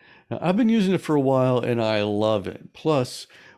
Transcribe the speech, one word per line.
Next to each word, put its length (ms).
Now, 120
I've 160
been 100
using 260
it 80
for 140
a 60
while 380
and 220
I 200
love 460
it. 260
Plus, 540